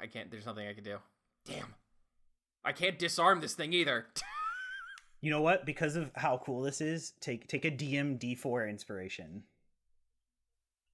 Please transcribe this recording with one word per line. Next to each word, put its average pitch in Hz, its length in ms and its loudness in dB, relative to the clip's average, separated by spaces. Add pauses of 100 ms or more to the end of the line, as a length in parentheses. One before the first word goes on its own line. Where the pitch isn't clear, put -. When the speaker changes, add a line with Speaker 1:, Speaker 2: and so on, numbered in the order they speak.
Speaker 1:
I 113 60 -8
can't, 113 240 -10
there's 107 160 -10
nothing 107 220 -6
I 104 60 -8
can 104 100 -14
do. 101 140 -6 (480)
Damn. - 280 -10 (920)
I 139 80 0
can't 180 260 0
disarm 175 420 6
this 151 140 -4
thing 160 180 -2
either. 147 380 4
<laughs> - 60 -8 (1040)
Speaker 2:
You 151 100 0
know 151 100 4
what? 170 240 6
Because 151 320 0
of 160 200 -2
how 135 280 2
cool 127 160 -2
this 139 220 0
is, 160 360 -2
take, 120 300 -6
take 147 160 -2
a 160 60 4
D 143 260 -2
M 143 220 2
D 123 160 -2
four 120 340 0
inspiration. 95 760 -8 (1500)